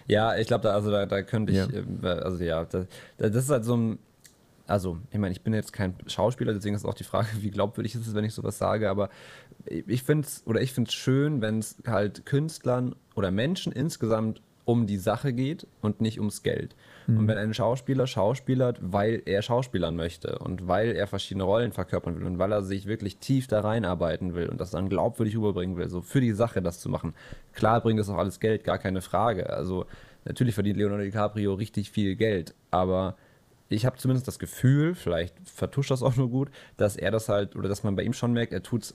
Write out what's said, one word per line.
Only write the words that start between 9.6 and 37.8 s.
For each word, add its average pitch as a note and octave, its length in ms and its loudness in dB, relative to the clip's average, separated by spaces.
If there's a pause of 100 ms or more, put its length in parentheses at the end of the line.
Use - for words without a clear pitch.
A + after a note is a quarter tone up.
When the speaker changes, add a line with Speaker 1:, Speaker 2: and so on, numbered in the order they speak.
Speaker 1:
ich, - 240 -6
ich B2+ 140 0
find's, D3+ 440 0
oder A2 140 4
ich B2+ 120 0
find's - 220 -2
schön, C#3 460 2
wenn's G#2+ 360 -2 (100)
halt G#2 380 0
Künstlern B2+ 680 0 (200)
oder G2 160 0
Menschen B2+ 420 0
insgesamt A2 680 0 (240)
um A#2 240 4
die G2+ 80 0
Sache G#2+ 360 0
geht C3 360 -2 (120)
und G#2+ 200 0
nicht A2+ 180 0
ums G#2 240 -4
Geld. - 320 -2 (320)
Und A2+ 160 4
Speaker 2:
Mhm. G#2+ 60 4
Speaker 1:
wenn G#2+ 100 2
ein G#2+ 160 0
Schauspieler C3 540 0
schauspielert, B2+ 760 2
weil G2+ 420 0
er G2 180 2
schauspielern A2 520 0
möchte E2+ 460 -4
und F2+ 260 -6
weil G2+ 300 2
er G2+ 100 0
verschiedene G2 380 -4
Rollen A2 260 2
verkörpern F2 480 -2
will F#2 80 -6
und F2+ 140 -2
weil F#2+ 100 2
er G#2 140 0
sich G2 220 -6
wirklich G2+ 320 -4
tief C3 280 2
da G#2+ 140 2
reinarbeiten F2+ 760 0
will E2+ 140 -2
und - 120 -4
das F2+ 120 -6
dann F#2 160 -2
glaubwürdig G#2 480 0
rüberbringen F#2+ 400 0
will, F2 120 -2
so F2+ 120 -6
für C#3 200 0
die A#2+ 120 4
Sache G#2 300 0
das F2 180 -4
zu - 80 -8
machen. E2+ 260 -4 (380)
Klar A2 280 4
bringt A2 200 2
das G2+ 100 -2
auch F#2+ 80 -4
alles F#2 220 -2
Geld, A2 240 0
gar F2+ 140 0
keine F#2 240 -2
Frage. G2+ 480 0
Also F#2 360 -4 (380)
natürlich B2 320 0
verdient G2+ 220 0
Leonardo G2+ 260 0
DiCaprio G#2 500 0
richtig G#2 380 -4
viel G2 240 0
Geld, G#2 400 0 (160)
aber F#2 420 2 (540)
ich A2 160 0
hab B2+ 140 0
zumindest B2+ 300 0
das G2 100 -6
Gefühl, C#3+ 560 2
vielleicht F2 400 -2 (160)
vertuscht - 400 -2
das C3 140 0
auch B2 100 2
nur B2+ 160 2
gut, C3+ 200 -2 (260)
dass G2+ 180 2
er - 160 -2
das A2 180 0
halt, G2+ 280 0
oder G2 120 -2
dass G2+ 140 -4